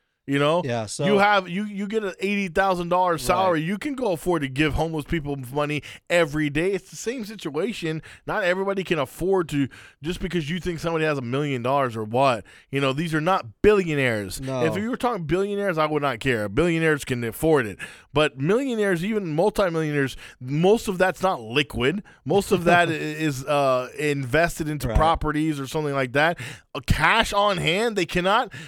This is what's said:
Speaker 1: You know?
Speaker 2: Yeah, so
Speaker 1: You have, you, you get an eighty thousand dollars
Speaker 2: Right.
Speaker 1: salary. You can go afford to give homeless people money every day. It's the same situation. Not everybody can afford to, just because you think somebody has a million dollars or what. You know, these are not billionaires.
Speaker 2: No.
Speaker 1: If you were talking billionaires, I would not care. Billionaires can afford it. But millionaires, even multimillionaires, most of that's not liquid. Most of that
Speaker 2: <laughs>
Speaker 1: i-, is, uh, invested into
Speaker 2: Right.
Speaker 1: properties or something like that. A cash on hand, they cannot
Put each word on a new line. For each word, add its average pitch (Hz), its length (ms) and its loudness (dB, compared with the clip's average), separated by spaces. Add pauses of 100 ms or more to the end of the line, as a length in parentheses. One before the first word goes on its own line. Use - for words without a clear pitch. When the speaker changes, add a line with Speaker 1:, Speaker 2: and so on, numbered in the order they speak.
(300)
Speaker 1:
You 139 100 2
know? 156 260 2
Speaker 2:
Yeah, 117 220 -4
so 143 180 -4
Speaker 1:
You 202 140 4
have, 196 280 4
you, 180 160 -4
you 202 240 -6
get 214 160 -2
an 190 160 -4
eighty 196 300 -2
thousand 180 400 0
dollars 175 320 2
Speaker 2:
Right. 123 60 -4
Speaker 1:
salary. 180 340 2
You 185 160 -2
can 294 180 -6
go 247 160 -2
afford 170 300 -2
to 135 80 -4
give 139 240 0
homeless 156 320 -2
people 147 320 -4
money 143 460 -4 (260)
every 151 400 2
day. 165 240 0
It's - 160 -6
the 156 80 -18
same 240 260 -6
situation. 175 760 -6 (240)
Not 190 180 -2
everybody 190 400 0
can 160 160 -2
afford 175 480 0
to, 139 220 0 (340)
just 170 160 -6
because 165 300 -4
you 180 100 -4
think 170 220 -6
somebody 165 240 0
has 151 120 2
a 135 40 -4
million 131 420 -2
dollars 127 320 0
or 110 80 -4
what. 120 400 2 (280)
You 139 100 -2
know, 135 100 2
these 156 240 -2
are 151 60 0
not 160 400 -2
billionaires. 139 800 2
Speaker 2:
No. 131 240 -2
Speaker 1:
If - 100 0
you 214 140 -4
were 262 80 -4
talking 233 300 -2
billionaires, 196 500 0
I 156 80 2
would 151 160 0
not 131 180 0
care. 110 300 0
Billionaires 160 560 2
can 120 180 -4
afford 135 420 2
it. 95 120 -8 (340)
But 143 260 2
millionaires, 202 680 0
even 202 280 -2
multimillionaires, 160 840 0 (240)
most 170 480 2
of 185 80 -4
that's 185 240 2
not 185 180 0
liquid. 123 640 0 (220)
Most 190 260 0
of 170 140 2
that 170 240 6
Speaker 2:
<laughs> - 0 -
Speaker 1:
i-, - 20 0
is, 151 540 -4
uh, 135 420 2 (100)
invested 147 680 0
into 147 220 -4
Speaker 2:
Right. 143 80 4
Speaker 1:
properties 156 600 2
or 135 100 -6
something 151 260 -4
like 135 180 -2
that. 151 260 2 (380)
A 143 60 -10
cash 190 500 2
on 202 280 2
hand, 196 360 0
they 254 100 0
cannot 196 460 0 (160)